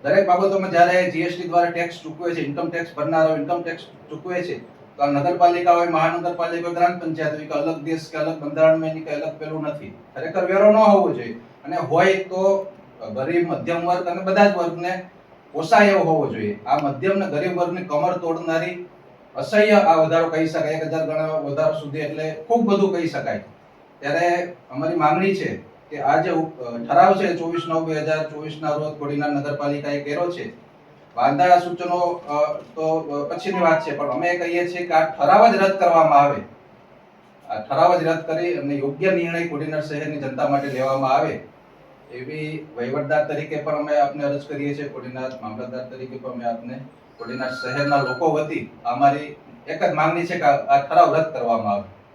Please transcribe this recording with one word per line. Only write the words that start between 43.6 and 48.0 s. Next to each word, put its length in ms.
અમે 200
આપને 280
અરજ 240
કરીએ 260
છીએ, 140
કોડીનાર 420
મામલતદાર 420
તરીકે 320
પણ 140
અમે 140
આપને, 360
કોડીનાર 320
શહેરના 460
લોકો 340